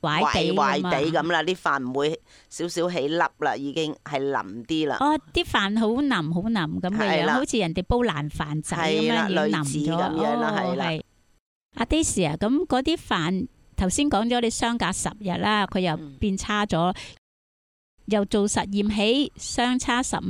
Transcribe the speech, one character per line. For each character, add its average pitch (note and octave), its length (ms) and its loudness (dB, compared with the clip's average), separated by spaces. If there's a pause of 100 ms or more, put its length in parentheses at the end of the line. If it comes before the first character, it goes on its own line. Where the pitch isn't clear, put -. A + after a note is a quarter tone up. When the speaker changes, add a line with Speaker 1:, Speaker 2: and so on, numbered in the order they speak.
Speaker 1:
壞 D#3 220 0
壞 D3 100 2
地 - 200 2
噉 - 80 2
啊。 C3+ 140 4
Speaker 2:
壞 D3 60 0
壞 F3+ 100 -2
地 D3+ 280 0
噉 D#3 40 0 (100)
啦， D#3+ 100 2
啲 F3 140 0
飯 C#3 320 0
唔 B2+ 60 -6
會 D3 260 0 (280)
少 E3+ 200 -6
少 F3 220 0
起 F3 80 -2 (100)
粒 D#3+ 100 0 (200)
啦， C#3 180 0
已 C#3 160 -6
經 D#3 220 -2 (100)
係 C#3 260 -2
腍 A2 360 -4
啲 D#3 220 0
啦。 C3 120 0
Speaker 1:
哦， D4+ 180 2 (140)
啲 E4+ 120 0
飯 G#3 340 0
好 A3+ 100 2
腍， A3+ 460 0
好 F3 80 0
腍 F#3 380 -2
噉 - 0 -
嘅 F3+ 160 -2
樣， - 20 -2
Speaker 2:
係 F3 280 0
啦。 - 80 2
Speaker 1:
好 C4 100 2
似 C4 140 -2
人 E3+ 160 0
哋 F3+ 100 -2
煲 A#3+ 140 2
爛 D3+ 320 0
飯 D3+ 320 -4
仔 - 140 -6
噉 D#3+ 360 2
樣， - 140 2
Speaker 2:
係 F#3+ 80 0
啦， D#3 120 2
Speaker 1:
已 D3+ 40 2
經 - 20 2
腍 D#3 120 0
咗。 - 0 -
Speaker 2:
類 C#3 80 -4
似 D3+ 180 0
噉 E3+ 240 0
樣 D#3+ 260 0
啦， A#3 100 0
Speaker 1:
哦， B2+ 220 0
Speaker 2:
係 C3 40 -2
啦。 C3+ 100 -2
Speaker 1:
係。 D#3+ 160 -4 (760)
阿 A#3 80 0
Daisy C4 440 2
啊， D3 80 -2
噉 C4+ 300 2
嗰 C4 160 0
啲 D#4+ 140 0
飯， F#3 500 -2 (300)
頭 F#3+ 120 2
先 D4 220 2
講 G#3+ 180 2
咗 A#3+ 120 2
你 A3+ 100 0
相 A#3 260 -2
隔 F#3 160 -2
十 - 160 -4 (120)
日 G3 100 -4
啦， G3+ 360 0
佢 F#3+ 140 -2
又 E3+ 160 0 (220)
變 G3 180 0
差 G#3 300 -2
咗， F3+ 120 0 (140)
Speaker 2:
嗯。 - 20 -2 (1120)
Speaker 1:
又 G3+ 180 2
做 G3+ 240 2
實 G#3 200 0
驗 G3+ 240 0
起， A3+ 440 2
相 B3 420 0
差 B3 240 0
十 - 140 -2
五 - 140 -2